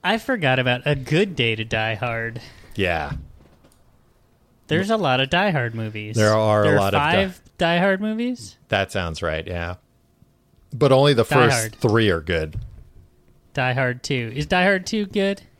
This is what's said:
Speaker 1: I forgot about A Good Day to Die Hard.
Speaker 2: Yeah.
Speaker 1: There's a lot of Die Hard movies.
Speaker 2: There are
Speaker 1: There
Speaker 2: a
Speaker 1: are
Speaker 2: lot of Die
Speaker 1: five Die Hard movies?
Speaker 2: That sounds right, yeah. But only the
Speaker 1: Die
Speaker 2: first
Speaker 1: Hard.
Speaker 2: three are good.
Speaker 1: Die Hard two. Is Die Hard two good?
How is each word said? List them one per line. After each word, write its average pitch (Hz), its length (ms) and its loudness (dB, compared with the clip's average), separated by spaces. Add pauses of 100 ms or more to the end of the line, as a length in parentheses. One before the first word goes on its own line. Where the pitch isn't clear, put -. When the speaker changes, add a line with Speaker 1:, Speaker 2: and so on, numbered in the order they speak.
Speaker 1:
I 196 140 0
forgot 160 420 0
about 123 260 0
A 147 100 2
Good 156 420 -2
Day 117 180 0
to 110 80 -6
Die 110 320 -2
Hard. 117 460 -6 (340)
Speaker 2:
Yeah. 82 380 -2 (1500)
Speaker 1:
There's 185 220 0
a 226 80 2
lot 131 240 2
of 135 80 -2
Die 185 220 2
Hard 123 220 -2
movies. 110 440 -8
Speaker 2:
There 107 160 4
are 107 300 4
Speaker 1:
There 104 100 4
Speaker 2:
a - 20 4
Speaker 1:
are 101 40 6
Speaker 2:
lot 98 140 2
of 101 60 4
Die 147 140 2
Speaker 1:
five 185 280 0 (160)
Die 170 200 2
Hard 190 240 2
movies? 226 560 -6 (120)
Speaker 2:
That 98 220 0
sounds 85 300 -4
right, 80 260 -4
yeah. 87 280 -8 (1000)
But 131 180 2
only 139 220 6
the 117 100 4
Speaker 1:
Die - 120 -2
Speaker 2:
first 120 220 4
Speaker 1:
Hard. 113 180 -4
Speaker 2:
three 110 340 4
are 85 120 0
good. 78 380 -4 (920)
Speaker 1:
Die 127 200 -2
Hard 123 300 -2
two. 120 320 -4
Is 147 120 -6
Die 180 160 2
Hard 185 220 2
two 214 200 -4
good? 196 380 -2 (160)